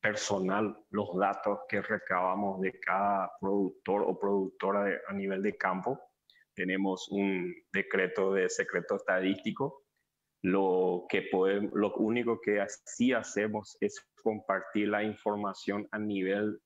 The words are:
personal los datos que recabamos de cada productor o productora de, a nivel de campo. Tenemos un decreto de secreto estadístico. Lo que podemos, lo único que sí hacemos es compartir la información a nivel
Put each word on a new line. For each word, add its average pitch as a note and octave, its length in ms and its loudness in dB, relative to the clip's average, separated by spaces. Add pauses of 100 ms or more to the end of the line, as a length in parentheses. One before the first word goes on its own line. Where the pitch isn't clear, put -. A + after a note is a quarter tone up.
personal G#2 720 2 (140)
los G2 260 -2
datos G2+ 440 2 (100)
que G2+ 120 0
recabamos F#2+ 800 0
de F#2+ 180 -2
cada G2 600 0
productor G2 680 0
o F#2 120 -2
productora G2+ 640 0
de, G2 220 0
a G2 60 -8
nivel G2 300 -4
de G2+ 120 0
campo. F#2+ 440 -2 (540)
Tenemos F#2+ 560 -2
un F#2+ 440 0 (200)
decreto F#2+ 600 2
de F#2 160 2
secreto F2+ 460 -2
estadístico. G2 880 -2 (580)
Lo F#2 680 2
que - 140 0
podemos, G2 500 2
lo G2+ 220 2
único A2+ 440 0
que G#2 260 0 (200)
sí B2 260 2
hacemos G#2+ 680 -2
es - 240 -2 (180)
compartir G#2 680 0
la G#2 140 2
información G#2 880 -4
a G#2+ 80 -6
nivel G2+ 680 0